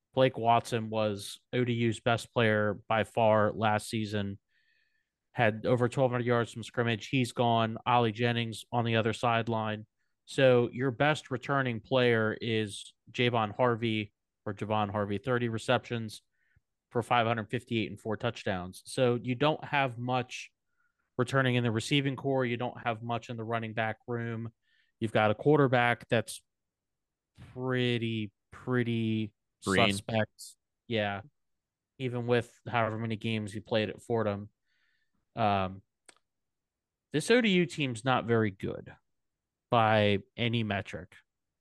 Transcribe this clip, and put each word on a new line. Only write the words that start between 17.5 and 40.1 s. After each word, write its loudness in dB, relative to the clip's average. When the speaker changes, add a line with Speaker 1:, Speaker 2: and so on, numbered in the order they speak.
Speaker 1:
fifty-eight -4
and -12
four -6
touchdowns. -6
So 0
you -4
don't 0
have -2
much -4
returning 2
in 2
the 2
receiving 0
core. -2
You -4
don't -6
have -4
much -6
in -10
the -8
running -6
back -2
room. -6
You've -2
got 4
a 0
quarterback 4
that's -2
pretty, 0
pretty 0
Speaker 2:
Green. 4
Speaker 1:
suspect. -2
Yeah. -2
Even -6
with 0
however 0
many -6
games -4
he -10
played -2
at -12
Fordham. -2
Um, 0
this 0
O 6
D 4
U 6
team's -4
not 2
very 4
good -10
by 4